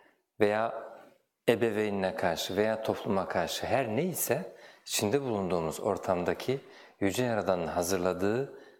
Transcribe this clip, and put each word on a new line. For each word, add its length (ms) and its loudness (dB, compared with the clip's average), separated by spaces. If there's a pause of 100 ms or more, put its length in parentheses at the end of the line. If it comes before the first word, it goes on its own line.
(400)
veya 500 0 (580)
ebeveynine 680 2
karşı 400 -2
veya 260 2
topluma 460 -2
karşı 380 -2
her 220 2
neyse 680 -2 (300)
içinde 360 0
bulunduğumuz 580 0
ortamdaki 800 0 (400)
Yüce 240 2
Yaradan'ın 420 0
hazırladığı 920 0 (220)